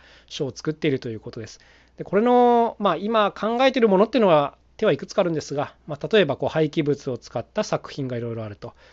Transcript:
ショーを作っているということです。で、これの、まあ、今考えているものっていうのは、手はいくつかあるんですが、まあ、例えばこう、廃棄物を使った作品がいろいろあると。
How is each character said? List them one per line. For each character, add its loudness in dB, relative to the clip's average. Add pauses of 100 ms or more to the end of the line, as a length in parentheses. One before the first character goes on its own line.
(280)
シ -10
ョ -4
ー -8
を -14
作 -6
っ -2
て -2
い 2
る 0
と -10
い -8
う -10
こ -14
と -14
で -12
す。 -20 (380)
で、 -10
こ -6
れ 2
の、 4
ま 0
あ、 0
今 0
考 -4
え 4
て -2
い 2
る 4
も 4
の 6
っ -6
て 0
い 4
う 4
の 6
は、 4 (200)
手 -2
は 4
い 2
く -10
つ -16
か 0
あ 4
る 0
ん -2
で -4
す -10
が、 -6 (140)
ま -10
あ、 -8
例 4
え 4
ば 2
こ -4
う、 0
廃 0
棄 -2
物 -2
を -6
使 -10
っ -10
た -4
作 -6
品 -8
が -6
い -4
ろ -6
い -8
ろ -8
あ -10
る -16
と。 -16 (200)